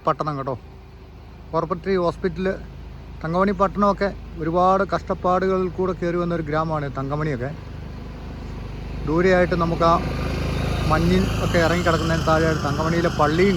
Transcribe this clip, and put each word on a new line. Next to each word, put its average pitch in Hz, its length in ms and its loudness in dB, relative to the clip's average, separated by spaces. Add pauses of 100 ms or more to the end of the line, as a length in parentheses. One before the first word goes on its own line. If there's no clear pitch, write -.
പട്ടണം 160 320 0
കേട്ടോ. 135 160 -4 (960)
കോർപ്പറേറ്റീവ് 170 540 0
ഹോസ്പിറ്റൽ, 170 420 -2 (760)
തങ്കമണി 185 380 2
പട്ടണമൊക്കെ 196 480 2 (340)
ഒരുപാട് 180 400 4 (100)
കഷ്ടപ്പാടുകളിൽ 185 840 0
കൂടെ 185 240 0
കയറി 175 220 0
വന്ന 170 160 -2
ഒരു 165 100 -4
ഗ്രാമമാണ് 156 380 -2 (120)
തങ്കമണിയൊക്കെ. 139 520 -2 (1600)
ദൂരെയായിട്ട് 180 560 4
നമുക്ക് 165 260 2
ആ 165 40 6 (960)
മഞ്ഞിൽ 170 320 4 (220)
ഒക്കെ 165 220 2
ഇറങ്ങിക്കിടക്കുന്നതിന് 165 640 2
താഴെയായിട്ട് 160 380 4
തങ്കമണിയിലെ 160 420 2 (100)
പള്ളിയും 170 360 4